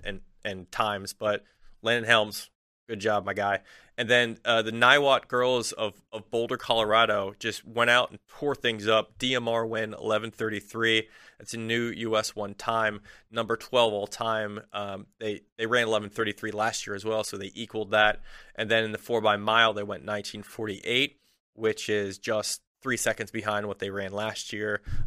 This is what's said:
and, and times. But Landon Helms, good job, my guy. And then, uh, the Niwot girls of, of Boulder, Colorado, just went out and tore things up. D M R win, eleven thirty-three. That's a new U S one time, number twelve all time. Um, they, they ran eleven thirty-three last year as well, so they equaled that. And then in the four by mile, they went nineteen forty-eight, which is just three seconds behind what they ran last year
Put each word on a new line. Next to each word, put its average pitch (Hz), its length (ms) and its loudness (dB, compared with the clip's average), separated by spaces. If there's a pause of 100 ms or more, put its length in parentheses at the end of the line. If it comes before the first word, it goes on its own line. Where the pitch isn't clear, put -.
and, 101 160 -8 (240)
and 95 260 -10
times. 101 420 -2
But 104 320 -2 (380)
Landon 113 260 2
Helms, 107 420 2 (380)
good 107 120 -8
job, 104 240 2
my 98 100 -2
guy. 101 260 2 (360)
And 117 140 -2
then, 120 340 4
uh, 113 180 4
the 110 100 -4
Niwot 131 560 6
girls 123 420 0
of, 107 240 -6 (160)
of 110 180 -14
Boulder, 120 280 -2
Colorado, 107 840 2
just - 260 -6
went 117 260 2
out 123 200 4
and 107 80 -18 (100)
tore 143 280 -4
things 110 320 -2
up. 110 300 2
D 127 180 -2
M 120 100 -2
R 113 180 0
win, 110 300 -4
eleven 110 380 -2
thirty-three. 110 720 0 (320)
That's - 160 -14
a 117 40 -8
new 117 320 -2
U 110 260 -2
S - 180 0
one 101 200 -8
time, 110 480 -2 (280)
number 113 260 -2
twelve 117 360 2
all 104 160 -2
time. 110 540 -4 (100)
Um, 101 340 -8 (140)
they, 107 220 -6 (160)
they 113 80 -2
ran 117 200 2
eleven 107 240 0
thirty-three 107 400 -4
last 107 380 -2
year 101 80 -6
as 95 80 -10
well, 110 180 -2
so - 140 -10
they 98 180 -10
equaled 104 380 -8
that. 107 280 4 (360)
And 107 120 -2
then 113 140 4
in 110 80 -4
the 107 80 -6
four 117 220 -2
by 104 160 4
mile, 110 360 4
they 101 120 -6
went 95 200 -8
nineteen 104 380 -8
forty-eight, 113 800 -4 (320)
which 110 360 -2
is 101 300 -2
just - 440 -4 (200)
three 127 140 -2
seconds 110 340 -2
behind 104 380 -4
what 98 100 -8
they 98 120 -6
ran 98 220 -6
last 104 400 -6
year 107 300 -4 (240)